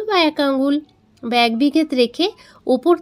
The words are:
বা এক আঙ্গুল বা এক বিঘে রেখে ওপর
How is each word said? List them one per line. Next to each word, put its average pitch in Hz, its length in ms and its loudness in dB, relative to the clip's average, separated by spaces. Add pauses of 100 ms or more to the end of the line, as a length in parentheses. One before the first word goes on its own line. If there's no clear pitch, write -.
বা 427 160 -4
এক 302 180 0
আঙ্গুল 277 360 0 (480)
বা 240 140 -2
এক 233 200 2
বিঘে 294 260 2 (100)
রেখে 254 340 0 (400)
ওপর 262 340 2